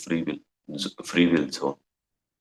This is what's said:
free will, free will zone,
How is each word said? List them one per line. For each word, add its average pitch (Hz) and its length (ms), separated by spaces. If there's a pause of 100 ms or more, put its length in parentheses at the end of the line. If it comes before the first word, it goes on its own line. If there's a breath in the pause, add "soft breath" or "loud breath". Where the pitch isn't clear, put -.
free 82 200
will, 73 160 (640)
free 87 300
will 76 180
zone, 71 280 (600)